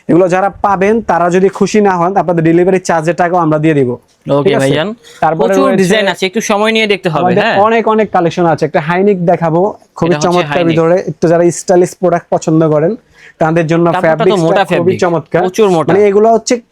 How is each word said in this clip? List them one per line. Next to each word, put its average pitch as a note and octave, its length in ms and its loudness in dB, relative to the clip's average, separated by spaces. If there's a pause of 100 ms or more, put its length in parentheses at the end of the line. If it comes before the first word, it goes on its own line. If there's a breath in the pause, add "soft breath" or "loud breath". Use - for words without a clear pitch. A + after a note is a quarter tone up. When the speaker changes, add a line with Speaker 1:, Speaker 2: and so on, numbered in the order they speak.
Speaker 1:
এগুলো F3+ 200 2
যারা F#3 200 0
পাবেন G3+ 540 -2
তারা F3 280 -2
যদি F#3 180 2
খুশি G#3 320 -2
না G3 160 2
হন, F3 200 -2
আপনাদের E3+ 280 0
ডেলিভারি F3 340 2
চার্জের E3+ 360 -2
টাকাও F3 240 -2
আমরা D#3 200 0
দিয়ে D#3 160 0
দিব। C3 160 0
Speaker 2:
ওকে C#3+ 580 -4
Speaker 1:
ঠিক C#3 80 0
আছে? - 20 -2
Speaker 2:
ভাইজান। D3 360 -2 (260 loud breath)
Speaker 1:
তারপরে D#3+ 260 0
Speaker 2:
প্রচুর F#3+ 180 2
Speaker 1:
রয়েছে F#3+ 120 0
Speaker 2:
ডিজাইন F#3+ 320 0
আছে, F3+ 180 -4
একটু G3+ 140 -4
সময় G#3+ 320 0
নিয়ে A3 140 0
দেখতে G3 220 -2
হবে, D3+ 120 -2
Speaker 1:
আমাদের F#3 220 0
Speaker 2:
হ্যাঁ। A3 160 0
Speaker 1:
অনেক A3 300 2
অনেক G#3+ 220 0
কালেকশন F3 360 0
আছে। D#3+ 180 0
একটা D#3+ 160 -2
হাইনেক F3+ 460 0
দেখাবো, F3 480 0 (200)
খুবই E3 160 -2
Speaker 2:
এটা F3 60 0
হচ্ছে E3+ 120 -2
Speaker 1:
চমৎকার F3 220 0
Speaker 2:
হাইনেক। F3 160 0
Speaker 1:
ভিতরে। E3 420 0
একটু E3+ 200 -2
যারা E3+ 220 2
স্টাইলিশ F3 500 0
প্রোডাক্ট E3+ 300 -2
পছন্দ D#3+ 380 0
করেন D3+ 260 0 (440 loud breath)
তাদের E3 280 0
জন্য E3 180 0
Speaker 2:
কাপড়টা F3 160 0
তো D#3+ 160 2
Speaker 1:
ফ্যাব্রিক্সটা F3+ 300 0
Speaker 2:
মোটা F#3+ 180 2
Speaker 1:
খুবই F3 120 -2
Speaker 2:
ফ্যাব্রিক, F3+ 240 -2
Speaker 1:
চমৎকার। E3+ 420 -2
Speaker 2:
প্রচুর G3 280 0
মোটা। D#3 220 0
Speaker 1:
মানে G3+ 140 4
এগুলো G#3+ 260 2
হচ্ছে A3+ 280 -2 (120)